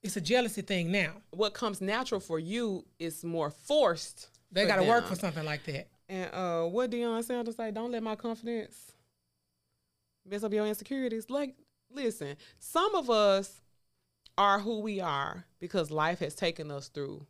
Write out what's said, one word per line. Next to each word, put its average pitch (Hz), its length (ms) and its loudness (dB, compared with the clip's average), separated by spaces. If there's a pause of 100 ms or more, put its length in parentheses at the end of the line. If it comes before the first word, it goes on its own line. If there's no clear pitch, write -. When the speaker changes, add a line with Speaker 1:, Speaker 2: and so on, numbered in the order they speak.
Speaker 1:
it's 208 160 -6
a - 20 -4
jealousy 220 400 2
thing 180 320 0
now. 175 220 2 (160)
Speaker 2:
What 202 240 0
comes 208 260 -2
natural 214 400 -2
for 165 180 -4
you 196 460 -2 (140)
is 165 260 -6
more 165 260 0
forced - 760 2 (240)
Speaker 1:
They 185 120 4
Speaker 2:
for - 40 4
Speaker 1:
gotta 190 160 6
work 233 220 6
Speaker 2:
them. 190 80 -2
Speaker 1:
for 170 40 -6
something 165 280 -2
like 151 180 -4
that. 151 240 -6 (220)
Speaker 2:
And, 185 240 -4
uh, 170 300 0
what 220 260 0
Deion 233 340 -2
Sanders 233 320 -4
say, 226 140 -6
"Don't 226 200 -4
let 226 120 -4
my 214 140 -4
confidence 226 760 -8 (1300)
mess 202 180 -4
up 202 80 0
your 214 140 2
insecurities." 226 640 -4
Like, 269 260 -2 (340)
listen, 226 460 -4 (220)
some 392 360 2
of 294 160 0
us 202 520 4 (760)
are 202 220 8
who 214 200 -2
we 208 200 -4
are 156 460 -2 (120)
because 175 320 -2
life 156 280 2
has 151 160 -4
taken 165 360 -2
us 139 180 -10
through 143 420 -10